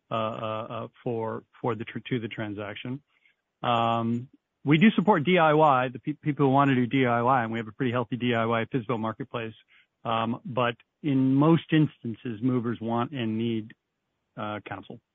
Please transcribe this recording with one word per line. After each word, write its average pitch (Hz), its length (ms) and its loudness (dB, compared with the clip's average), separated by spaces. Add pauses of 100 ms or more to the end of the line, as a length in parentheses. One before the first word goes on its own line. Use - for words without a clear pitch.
(100)
uh, 117 40 -6
uh, 110 560 -6
uh, 117 180 -10 (140)
for, 113 420 -6 (160)
for 120 140 -2
the 110 100 -8
tr-, - 140 -12 (120)
to 123 100 -2
the 113 80 -8
transaction. 107 720 -8 (640)
Um, 117 640 0 (360)
we 143 140 4
do 208 140 8
support 180 320 2
D 180 140 4
I 156 160 6
Y, 139 340 4
the 123 100 -10
pe-, 151 140 -8 (100)
people 147 240 0
who 131 60 4
want 139 160 6
to 135 60 4
do 123 120 2
D 127 200 2
I 120 160 2
Y, 127 200 2
and 113 100 -4
we 113 60 -6
have 110 100 -8
a 107 40 -16
pretty 127 200 -4
healthy 123 240 -2
D 120 180 -2
I 113 100 0
Y 113 220 0
Pisville 117 340 -4
marketplace. 113 540 -8 (500)
Um, 113 400 -2
but 120 300 -2 (280)
in 135 320 2
most 156 380 4
instances, 123 720 -2
movers 120 400 -2
want 117 300 -4
and 113 260 -4
need, 113 340 -4 (640)
uh, 107 320 -8
counsel. 101 320 -14 (140)